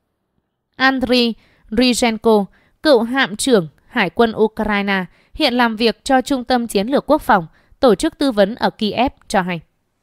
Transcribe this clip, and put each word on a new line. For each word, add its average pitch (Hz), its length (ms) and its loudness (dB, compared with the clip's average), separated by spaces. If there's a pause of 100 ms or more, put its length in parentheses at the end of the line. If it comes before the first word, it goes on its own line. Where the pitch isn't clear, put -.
(760)
Andriy 247 580 0 (360)
Ryzhenko, 220 760 0 (380)
cựu 262 200 4
hạm 233 320 -4
trưởng 208 320 0 (200)
Hải 196 220 -2
quân 226 260 0
Ukraine, 202 720 -2 (280)
hiện 254 200 -2
làm 240 220 0
việc 220 280 -2
cho 262 180 2
Trung 254 220 -4
tâm 240 240 -2
Chiến 202 200 -2
lược 262 240 0
Quốc 302 100 2
phòng, 180 260 0 (320)
tổ 233 160 4
chức - 220 -4
tư 277 140 -2
vấn 208 240 0
ở 202 140 -2
Kiev, 214 420 -4 (160)
cho 196 140 -2
hay. 175 180 -6 (440)